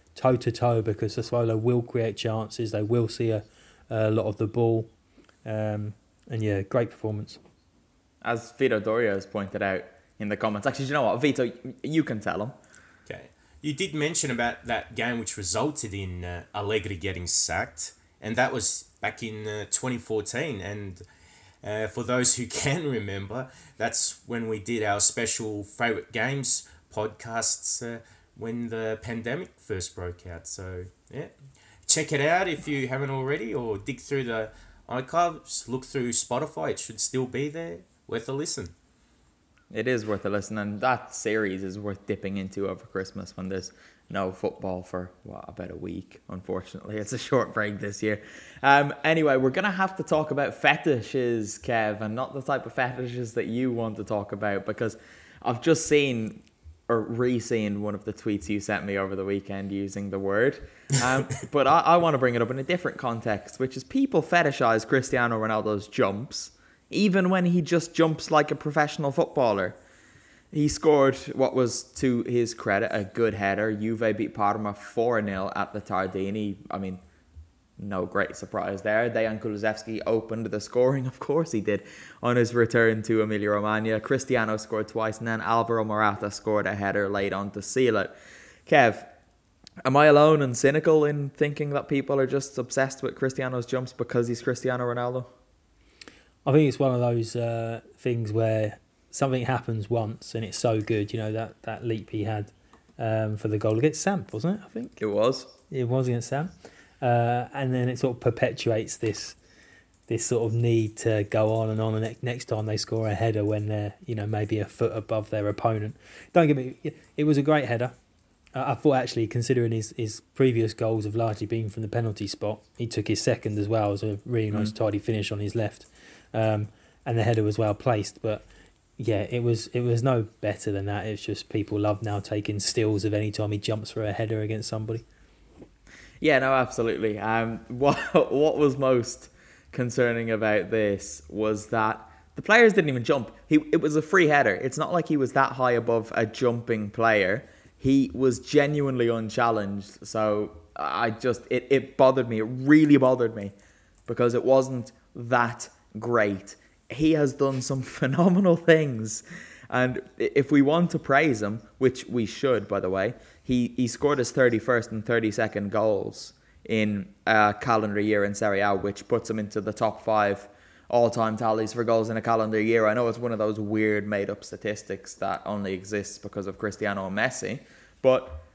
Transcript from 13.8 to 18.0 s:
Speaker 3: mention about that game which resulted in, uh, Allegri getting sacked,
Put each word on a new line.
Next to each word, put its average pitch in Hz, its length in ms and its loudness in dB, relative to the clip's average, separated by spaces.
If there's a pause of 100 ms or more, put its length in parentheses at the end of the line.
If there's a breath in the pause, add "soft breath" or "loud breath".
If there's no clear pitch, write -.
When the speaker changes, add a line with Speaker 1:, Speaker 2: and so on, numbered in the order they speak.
Speaker 3:
mention 151 360 -2
about 120 340 -4
that 117 320 -6
game 120 220 -2
which 107 180 -8
resulted 110 560 -4
in, 90 320 -8
uh, 87 200 -10 (100)
Allegri 104 420 -2
getting 87 300 -6
sacked, - 680 -2 (280 soft breath)